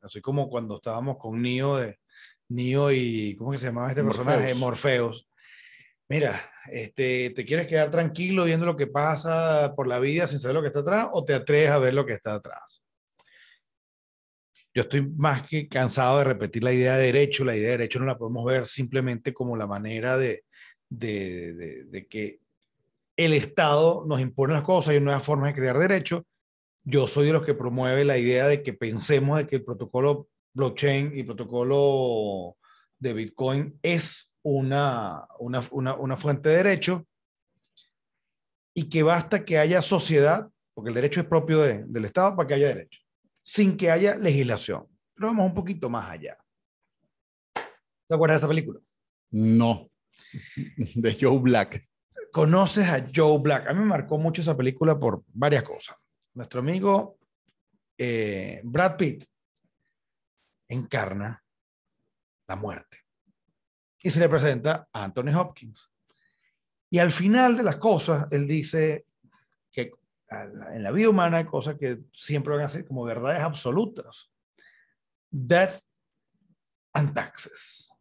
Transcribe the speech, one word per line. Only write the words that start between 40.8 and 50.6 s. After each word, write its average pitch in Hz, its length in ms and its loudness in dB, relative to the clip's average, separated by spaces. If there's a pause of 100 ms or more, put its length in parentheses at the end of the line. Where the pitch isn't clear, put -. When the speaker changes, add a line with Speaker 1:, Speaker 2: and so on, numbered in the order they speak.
Speaker 1:
el 113 60 -4
derecho 143 240 0
es - 80 -2
propio 160 340 4
de, 117 240 2
del 113 200 -4
Estado, 190 300 2
para 160 120 0
que 143 80 0
haya 143 140 4
derecho, 95 320 -8 (420)
sin 202 340 2
que 170 140 2
haya 202 240 4
legislación. 135 720 0 (260)
Pero 190 140 -4
vamos 214 180 2
un 180 80 0
poquito 170 360 -4
más 107 200 -6
allá. 78 280 -14 (1160)
¿Te - 640 -8
acuerdas 156 260 4
de 156 40 0
esa 151 80 0
película? 156 260 -4 (520)
Speaker 2:
No. 113 580 4 (420)
<laughs> - 640 -10